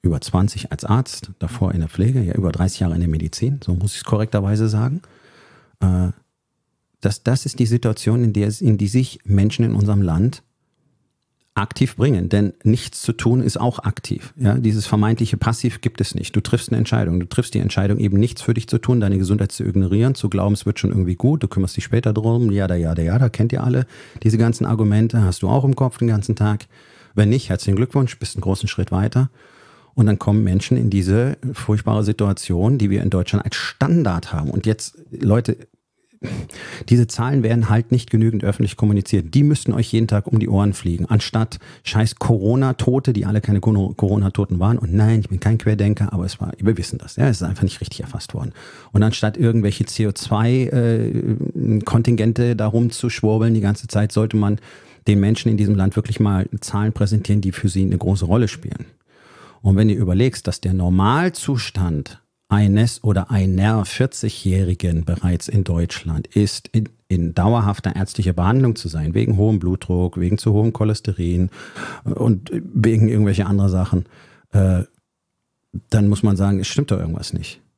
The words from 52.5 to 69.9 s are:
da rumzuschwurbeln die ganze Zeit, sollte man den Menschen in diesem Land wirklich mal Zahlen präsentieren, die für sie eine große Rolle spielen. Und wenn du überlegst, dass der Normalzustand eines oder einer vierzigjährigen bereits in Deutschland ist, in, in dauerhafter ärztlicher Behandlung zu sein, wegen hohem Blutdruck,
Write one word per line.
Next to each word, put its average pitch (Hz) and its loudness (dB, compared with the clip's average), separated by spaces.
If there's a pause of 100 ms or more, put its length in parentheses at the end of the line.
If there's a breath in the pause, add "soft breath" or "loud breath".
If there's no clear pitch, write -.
da 107 -2
rumzuschwurbeln 113 0
die 110 2
ganze 101 -2
Zeit, 104 0
sollte 110 0
man 104 2 (480 loud breath)
den 101 4
Menschen 110 2
in 110 2
diesem 104 2
Land 95 2
wirklich 107 -4
mal 101 2 (100)
Zahlen 107 -2
präsentieren, 104 0
die 95 -2
für - -2
sie 95 0
eine 95 0
große 90 0
Rolle 107 2
spielen. - -12 (760 loud breath)
Und 98 4
wenn 110 4
du 107 4
überlegst, 104 0
dass - -6
der 92 -2
Normalzustand 95 0 (260)
eines 104 2
oder 98 0
einer 98 2
vierzigjährigen 92 -2
bereits 87 -2
in 101 2
Deutschland 85 -4
ist, - -2
in, 110 -2 (180)
in 85 0
dauerhafter 101 0
ärztlicher 95 -2
Behandlung 110 2
zu - -10
sein, 80 -4
wegen 110 0
hohem 104 2
Blutdruck, 90 -2